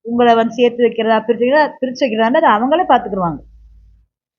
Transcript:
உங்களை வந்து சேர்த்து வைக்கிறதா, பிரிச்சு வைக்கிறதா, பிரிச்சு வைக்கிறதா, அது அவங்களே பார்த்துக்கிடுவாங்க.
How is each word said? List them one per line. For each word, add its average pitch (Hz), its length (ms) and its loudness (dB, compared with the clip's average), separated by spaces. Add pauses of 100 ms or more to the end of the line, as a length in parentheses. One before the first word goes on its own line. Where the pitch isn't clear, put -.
உங்களை 240 340 2
வந்து 226 180 0
சேர்த்து 240 300 0
வைக்கிறதா, 226 420 0
பிரிச்சு 226 160 -2
வைக்கிறதா, 277 300 2 (100)
பிரிச்சு 254 240 -2
வைக்கிறதா, 226 360 0
அது 311 60 2
அவங்களே 262 360 0
பார்த்துக்கிடுவாங்க. 196 540 -2 (1000)